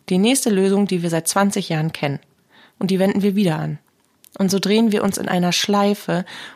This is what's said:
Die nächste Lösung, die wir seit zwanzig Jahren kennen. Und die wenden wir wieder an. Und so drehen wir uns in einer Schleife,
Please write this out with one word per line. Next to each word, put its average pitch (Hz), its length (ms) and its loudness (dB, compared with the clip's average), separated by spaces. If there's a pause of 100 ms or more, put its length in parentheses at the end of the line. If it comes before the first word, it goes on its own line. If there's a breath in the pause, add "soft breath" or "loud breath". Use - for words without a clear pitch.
Die 185 80 2
nächste 240 320 2
Lösung, 196 380 2
die 180 140 -2
wir 170 80 -2
seit 165 180 -2
zwanzig 196 420 0
Jahren 160 240 -2
kennen. 143 260 -4 (580 soft breath)
Und 180 140 -2
die 190 80 2
wenden 196 220 2
wir 196 140 0
wieder 180 220 2
an. 156 220 -6 (580)
Und 190 140 0
so 190 80 0
drehen 214 320 2
wir 208 120 0
uns 196 140 -2
in - 100 -6
einer 180 240 0
Schleife, 202 760 0 (300 loud breath)